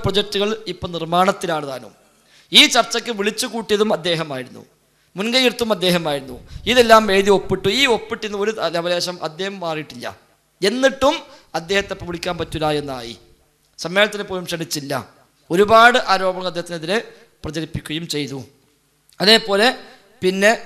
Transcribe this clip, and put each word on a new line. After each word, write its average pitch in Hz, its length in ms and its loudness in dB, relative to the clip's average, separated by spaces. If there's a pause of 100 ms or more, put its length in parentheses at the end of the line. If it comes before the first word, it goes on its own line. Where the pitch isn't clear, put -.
പ്രൊജക്റ്റുകൾ 202 460 -2 (240)
ഇപ്പം 180 220 -10
നിർമ്മാണത്തിലാണ് 170 760 0
താനും. 123 220 -14 (640)
ഈ - 20 10 (120)
ചർച്ചയ്ക്ക് 233 460 0
വിളിച്ചു 214 340 -2
കൂട്ടിയതും 214 440 0
അദ്ദേഹമായിരുന്നു, 151 640 -6 (540)
മുൻകൈയെടുത്തും 233 580 0
അദ്ദേഹമായിരുന്നു. 156 600 -2 (340)
ഇതെല്ലാം 226 320 8 (120)
എഴുതി 202 220 4
ഒപ്പിട്ടു. 190 320 0 (100)
ഈ 277 40 4 (120)
ഒപ്പിട്ടിന്ന് 208 480 -6
ഒരു 214 80 0 (240)
ലവലേശം 175 400 -4 (120)
അദ്ദേഹം 185 360 -8
മാറിയിട്ടില്ല. 143 440 -8 (600)
എന്നിട്ടും 262 460 2 (440)
അദ്ദേഹത്തെ 196 360 -2
ഇപ്പം 175 140 -14
വിളിക്കാൻ 175 320 -6
പറ്റില്ല 156 260 -4 (140)
എന്നായി. 123 340 -10 (680)
സമ്മേളനത്തിന് 202 460 0
പോലും 185 200 -6
ക്ഷണിച്ചില്ല. 151 440 -6 (600)
ഒരുപാട് 226 440 8 (160)
ആരോപണങ്ങൾ 185 380 -2
അദ്ദേഹത്തിനെതിരെ 170 460 -4 (460)
പ്രചരിപ്പിക്കുകയും 156 680 -8
ചെയ്തു. 139 260 -6 (840)
അതേപോലെ 208 440 4 (540)
പിന്നെ 190 300 4 (140)